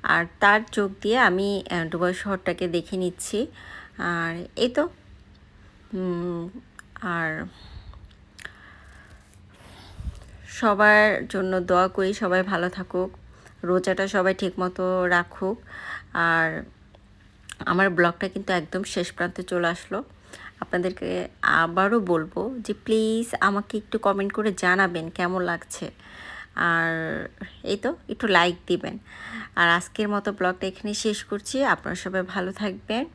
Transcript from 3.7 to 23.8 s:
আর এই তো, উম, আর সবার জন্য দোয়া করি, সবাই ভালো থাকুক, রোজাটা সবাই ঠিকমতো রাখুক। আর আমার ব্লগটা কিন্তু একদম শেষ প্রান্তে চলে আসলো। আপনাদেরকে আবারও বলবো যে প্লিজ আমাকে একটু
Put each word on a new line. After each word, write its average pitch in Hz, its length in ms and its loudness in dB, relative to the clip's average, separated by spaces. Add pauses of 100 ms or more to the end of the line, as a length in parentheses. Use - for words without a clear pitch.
আর 170 480 -2 (100)
এই 247 140 2
তো, 302 200 0 (1040)
উম, 175 560 -2 (520)
আর 170 440 -4 (3000)
সবার 208 800 6
জন্য 185 340 0
দোয়া 180 260 4
করি, 190 260 0
সবাই 185 300 2
ভালো 180 260 0
থাকুক, 185 400 -4 (540)
রোজাটা 185 440 2
সবাই 190 260 2
ঠিকমতো 185 760 0
রাখুক। 180 540 0 (520)
আর 165 500 2 (960)
আমার 190 300 4
ব্লগটা 175 380 2
কিন্তু 190 260 -2
একদম 180 300 -2
শেষ - 280 -4
প্রান্তে 180 320 -4
চলে 180 240 0
আসলো। 190 360 -4 (560)
আপনাদেরকে 180 680 -2 (140)
আবারও 185 580 2
বলবো 180 600 0
যে 208 140 -6
প্লিজ 220 680 0
আমাকে 202 380 0
একটু 208 220 -4